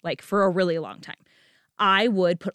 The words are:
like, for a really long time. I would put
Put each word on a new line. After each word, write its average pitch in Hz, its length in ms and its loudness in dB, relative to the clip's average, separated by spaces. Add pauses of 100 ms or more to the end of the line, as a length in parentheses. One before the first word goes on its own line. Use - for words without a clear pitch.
like, - 220 -8
for 202 200 0
a 196 60 4
really 175 300 0
long 104 220 -12
time. - 160 -18 (640)
I 202 300 4
would 180 300 0
put - 160 -10